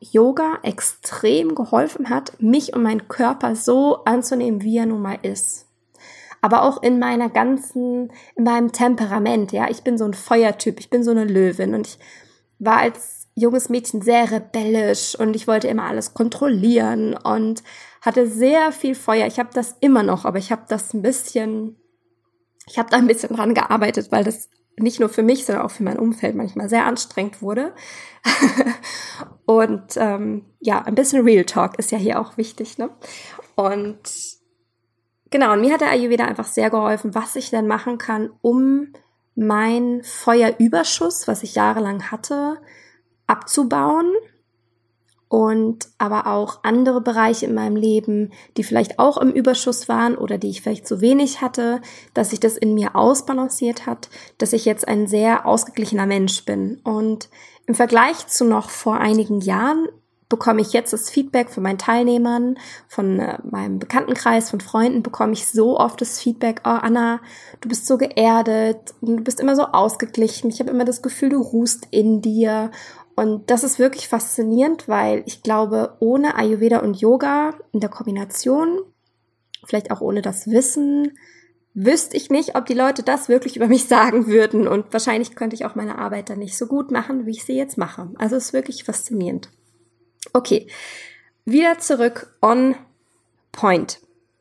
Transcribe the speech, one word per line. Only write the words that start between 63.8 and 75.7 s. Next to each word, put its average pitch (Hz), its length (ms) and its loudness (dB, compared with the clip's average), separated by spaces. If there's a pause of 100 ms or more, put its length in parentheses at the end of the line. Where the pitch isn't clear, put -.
von 202 100 -4
Freunden, 233 420 0
bekomme 220 300 -2
ich 208 160 -4
so 226 300 2
oft 226 220 0
das - 200 -6
Feedback, 233 440 -2
„Oh, - 40 -2
Anna, 233 520 0 (400)
du - 80 -10
bist 226 180 -6
so 262 100 4
geerdet 220 1040 2
und 233 180 0
du 226 60 -6
bist 254 160 -4
immer 269 160 4
so 285 80 4
ausgeglichen. 226 840 0
Ich 226 100 -6
habe 262 100 -4
immer 247 140 0
das 240 180 -2
Gefühl, 262 280 -2
du 277 100 2
ruhst 233 500 -2
in 214 300 4
dir.“ 220 500 0 (460)
Und 214 340 0
das 240 140 4
ist 262 140 -2
wirklich 262 280 2
faszinierend, 233 800 0
weil 214 400 0
ich - 160 -14
glaube, 220 560 -2